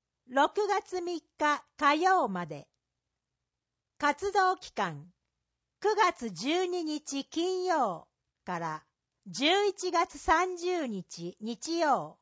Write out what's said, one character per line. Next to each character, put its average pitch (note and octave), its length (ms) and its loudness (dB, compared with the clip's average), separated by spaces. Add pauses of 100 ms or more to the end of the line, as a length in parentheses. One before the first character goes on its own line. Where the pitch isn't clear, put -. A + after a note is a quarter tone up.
(260)
六 D4 400 2
月 F#4+ 360 -2
三 F4 180 -6 (180)
日 D4 260 0 (120)
火 D4 180 4
曜 F4 340 4
ま F3+ 180 -4
で。 C#3+ 200 -14 (1300)
活 D4+ 340 0
動 F#4+ 240 4
期 - 160 -18
間、 E3+ 380 -6 (720)
九 G#4 140 2
月 F4 360 2
十 C#4+ 360 -2
二 F4+ 180 -4
日 D4 400 -6
金 F4+ 400 -2
曜 B3+ 440 0 (360)
か F3+ 140 -4
ら D#3 260 -4 (420)
十 G3 200 -2 (200)
一 F#4 240 -4
月 E4+ 280 0
三 F4+ 380 2
十 F4 300 -2
日 F3+ 540 -8
日 A#3+ 380 -6
曜。 A3 440 0